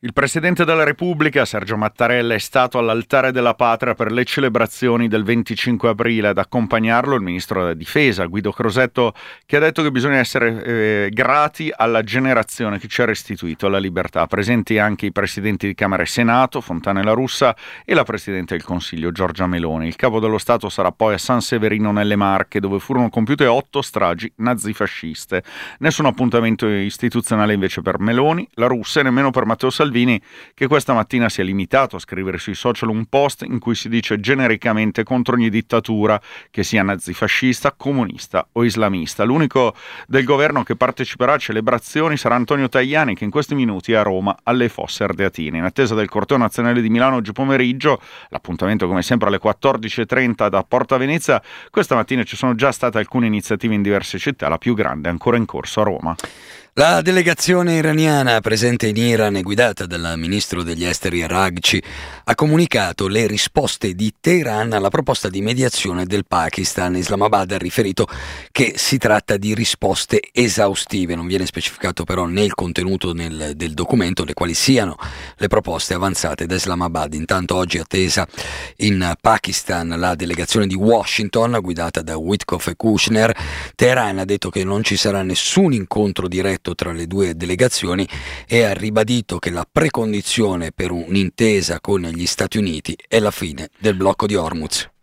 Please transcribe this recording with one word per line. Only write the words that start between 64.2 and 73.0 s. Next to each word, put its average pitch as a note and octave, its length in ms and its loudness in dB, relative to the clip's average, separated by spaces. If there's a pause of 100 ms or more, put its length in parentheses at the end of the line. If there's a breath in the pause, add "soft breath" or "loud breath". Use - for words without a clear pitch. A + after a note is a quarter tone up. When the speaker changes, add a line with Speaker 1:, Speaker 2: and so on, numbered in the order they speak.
Speaker 2:
Teheran A#2 520 0
alla G2+ 160 2
proposta C3 400 -2
di F#2+ 120 -4
mediazione G#2+ 640 -2
del F#2+ 200 -2
Pakistan. - 720 -2
Islamabad G2 560 0
ha G2 80 -4
riferito F#2+ 480 0 (460 loud breath)
che A#2 240 0
si - 200 0
tratta G#2+ 400 2
di G#2 200 -2
risposte G#2+ 640 0 (100)
esaustive. G2 840 0
Non E2+ 100 -6
viene F#2 200 -2
specificato - 580 -6
però F#2 220 -2
nel F#2+ 280 0
contenuto F2+ 580 -2